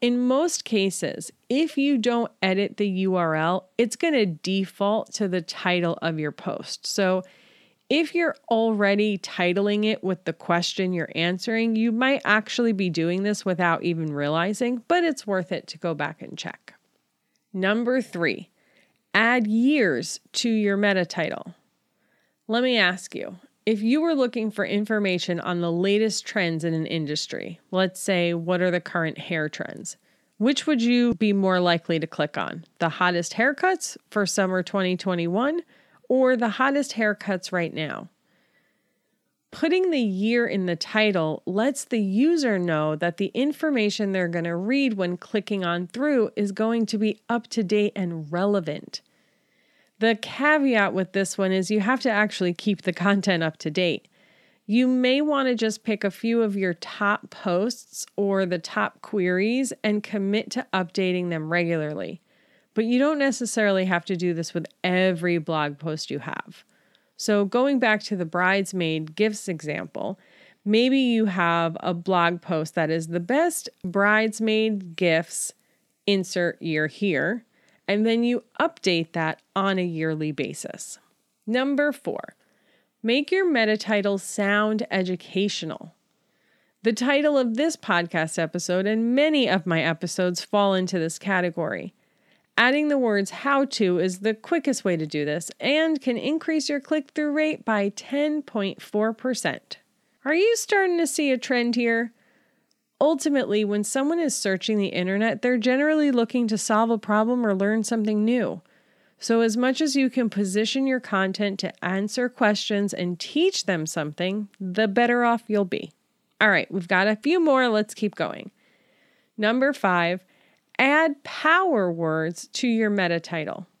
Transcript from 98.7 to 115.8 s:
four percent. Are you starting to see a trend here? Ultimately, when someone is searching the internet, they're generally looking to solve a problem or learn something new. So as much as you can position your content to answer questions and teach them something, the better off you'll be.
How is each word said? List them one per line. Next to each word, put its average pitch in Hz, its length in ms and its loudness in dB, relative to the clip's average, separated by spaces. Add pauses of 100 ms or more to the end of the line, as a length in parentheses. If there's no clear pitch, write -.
four 220 320 -2
percent. - 640 -6 (460)
Are 294 100 2
you 427 220 4
starting 381 400 2
to 339 100 2
see 285 240 0
a 254 60 2
trend 240 380 0
here? 233 380 0 (880)
Ultimately, 269 640 2
when 208 180 0
someone 285 360 -2
is 311 160 0
searching 196 420 -2
the 196 100 0
internet, 196 540 -2
they're 247 160 2
generally 285 540 2
looking 240 380 0
to 214 80 0
solve 226 340 2
a 226 80 0
problem 220 480 0
or 202 80 2
learn 208 280 0
something 214 400 0
new. 214 380 0 (560)
So 226 220 2
as 226 180 2
much 254 240 2
as 285 140 2
you 269 140 4
can 240 200 0
position 208 560 0
your 262 140 0
content 196 640 0
to 190 120 -6 (100)
answer 202 460 -2
questions 208 640 0
and 175 240 -2
teach - 480 -2
them 160 220 -2
something, 180 640 -4 (100)
the 196 300 0
better 240 340 2
off 233 240 2
you'll 208 180 2
be. - 280 -6 (460)